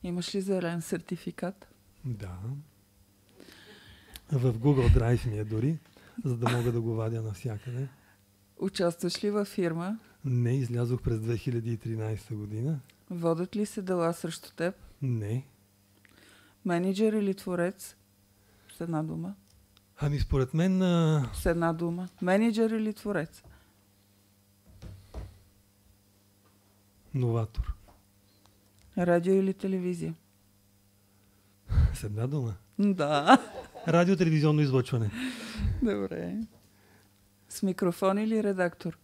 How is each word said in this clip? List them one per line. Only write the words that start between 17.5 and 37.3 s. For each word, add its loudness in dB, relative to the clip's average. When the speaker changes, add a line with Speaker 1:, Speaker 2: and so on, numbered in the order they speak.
Speaker 1:
С -16
една -2
дума. -6
Speaker 2:
Ами 0
според 0
мен... 4
а, 4
Speaker 1:
С -4
една 2
дума. -4
Мениджър 4
или -2
творец? -6
Speaker 2:
Новатор. -2
Speaker 1:
Радио 4
или 2
телевизия? -4
Speaker 2:
С -10
една -4
дума. -2
Speaker 1:
Да. 6
Speaker 2:
Радио-телевизионно 4
излъчване. 2
Speaker 1:
Добре. -2